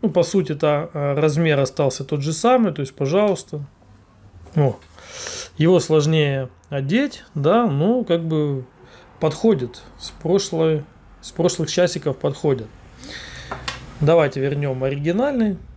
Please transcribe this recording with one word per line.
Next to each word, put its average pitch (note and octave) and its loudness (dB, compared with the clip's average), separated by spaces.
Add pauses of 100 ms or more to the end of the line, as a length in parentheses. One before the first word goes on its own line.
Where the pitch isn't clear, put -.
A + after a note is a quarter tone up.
Ну, G#3+ 0
по D3+ 2
сути, F#3+ 0
это, D3 0
э, C#3+ -2
размер D3+ 2
остался C3+ 0
тот C#3+ -4
же D#3+ -2
самый. A3+ 2
То D3 -8
есть, C3+ -6
пожалуйста. E3+ -2 (960)
О. C#3 2 (800)
Его E3+ 6
сложнее D3 2 (220)
одеть, D3+ -2 (100)
да, F3+ 2
ну, G3 2
как E3+ 0
бы D3 -2 (560)
подходит. - 0 (160)
С - -14
прошлой, D#3+ 0 (360)
с - -18
прошлых E3+ -2
часиков F3 0
подходит. C#3 -2 (1300)
Давайте D3+ 4
вернем C#3 -2
оригинальный. F#3+ 0 (180)